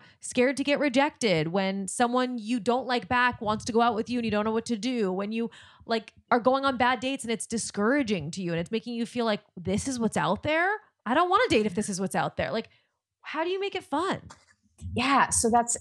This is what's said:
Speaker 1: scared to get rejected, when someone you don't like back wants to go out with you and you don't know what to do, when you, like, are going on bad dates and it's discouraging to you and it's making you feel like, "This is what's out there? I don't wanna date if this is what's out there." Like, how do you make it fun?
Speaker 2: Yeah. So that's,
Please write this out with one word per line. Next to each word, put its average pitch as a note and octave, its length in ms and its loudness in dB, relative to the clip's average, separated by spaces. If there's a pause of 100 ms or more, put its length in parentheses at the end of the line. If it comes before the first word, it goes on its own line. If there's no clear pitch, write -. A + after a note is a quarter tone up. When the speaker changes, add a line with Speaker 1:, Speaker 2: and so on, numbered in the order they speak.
(220)
Speaker 1:
scared B3+ 360 2
to C#4 60 -2
get C#4+ 140 2
rejected, B3 680 2
when F#3+ 400 -2
someone B3 500 0
you A3+ 220 -4
don't A#3+ 260 0
like B3 220 -2
back B3 340 2
wants G#3+ 240 -2
to B3 80 -6
go A3+ 80 4
out A#3 140 4
with A3+ 120 -4
you B3 120 -2
and A#3 60 -4
you A3 40 0
don't G#3 160 0
know A3 60 0
what A3+ 160 -2
to A#3 100 -2
do, A3 340 -2
when G3 200 -4
you, A3+ 180 -4 (380)
like, A3+ 260 -4 (160)
are B3 100 4
going C4 240 2
on C4+ 140 0
bad B3 220 2
dates C4 240 -4
and A3+ 100 -2
it's - 140 -6
discouraging G#3+ 840 0
to F#3+ 120 -8
you E3+ 80 -2
and E3 80 0
it's F3 120 -4
making A3+ 220 -4
you A#3 140 -4
feel A#3+ 180 -2
like, G#3 160 0 (160)
"This F#3 300 -2
is C4 120 -4
what's A3 160 0
out E3+ 280 0
there? D#4+ 260 2 (380)
I A#3 80 2
don't F4+ 140 4
wanna G#4 200 4
date G#3+ 160 4
if G3 80 -2
this G#3 160 -2
is F#3 100 -4
what's G3 160 -2
out D#3 220 -2
there." E3+ 140 -2
Like, A3 180 -4 (520)
how D4+ 220 -6
do F4 60 -4
you F#4+ 100 -2
make G4 140 -4
it F#4 100 -6
fun? E4+ 380 -2 (760)
Speaker 2:
Yeah. B3 340 2
So - 200 2
that's, A#3 320 2